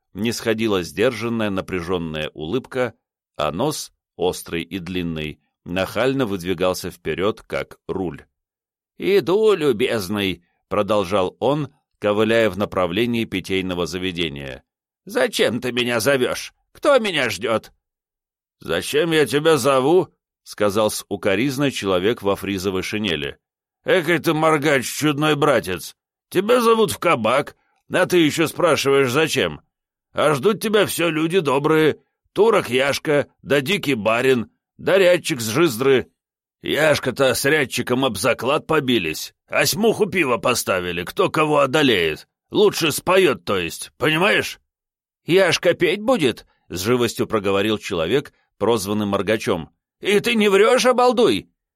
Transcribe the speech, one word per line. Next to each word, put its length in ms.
не 180
сходила 520
сдержанная 680
напряжённая 840
улыбка, 600
а 160
нос, 400
острый 480
и 160
длинный, 640
нахально 600
выдвигался 680
вперёд, 500
как 460
руль. 380
"Иду, 560
любезный", 880
продолжал 640
он, 340
ковыляя 500
в 80
направлении 680
питейного 600
заведения. 800
"Зачем 560
ты 100
меня 280
зовёшь? 540
Кто 260
меня 320
ждёт?" 420
"Зачем 520
я 160
тебя 300
зову?" 560
сказал 460
с 200
укоризной 600
человек 540
во 120
фризовой 480
шинели. 540
"Экой 340
ты 140
моргач, 520
чудной 500
братец! 600
Тебя 320
зовут 300
в 80
кабак, 560
а 120
ты 120
ещё 300
спрашиваешь, 640
зачем? 500
А 200
ждут 280
тебя 240
всё 240
люди 300
добрые, 600
турок 360
Яшка, 580
да 200
дикий 320
барин, 560
да 200
рядчик 420
с 80
Жиздры. 600
Яшка-то 720
с 100
рядчиком 600
об 120
заклад 480
побились, 680
а 180
смуху 420
пиво 300
поставили, 640
кто 260
кого 300
одолеет. 680
Лучше 420
споёт, 540
то 120
есть, 400
понимаешь?" 640
"Яшка 480
петь 280
будет?" — 440
с 120
живостью 460
проговорил 500
человек, 560
прозванный 480
Моргачом. 640
"И 160
ты 160
не 140
врёшь, 360
обалдуй?" 640